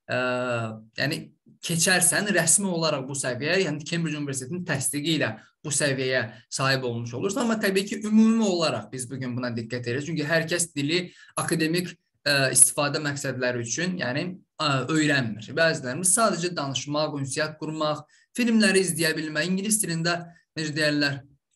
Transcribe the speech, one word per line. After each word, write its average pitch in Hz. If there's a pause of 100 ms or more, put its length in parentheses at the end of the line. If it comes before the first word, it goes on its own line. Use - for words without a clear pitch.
ə, 123 (800)
yəni, 156 (400)
keçərsən 180
rəsmi 170
olaraq 165
bu 139
səviyyəyə, 143
yəni 147
Cambridge 165
Universitetinin 139
təsdiqi 147
ilə 110 (260)
bu 156
səviyyəyə 131 (280)
sahib 135
olmuş 117
olursan. 202
Amma 226
təbii 196
ki, 220
ümumi 220
olaraq 156
biz 127
bugün 127
buna 127
diqqət 120
edirik. 147
Çünki 151
hər 160
kəs 170
dili 151 (340)
akademik, 165 (340)
ə, 139
istifadə 147
məqsədləri 127
üçün, 175
yəni, 127 (400)
ə, 151 (260)
öyrənmir. 135
Bəzilərimiz 160
sadəcə 180
danışmaq, 147
ünsiyyət 151
qurmaq, 151 (320)
filmləri 214
izləyə 160
bilmək, 156
ingilis 196
dilində, 170 (400)
necə 151
deyərlər, 147 (340)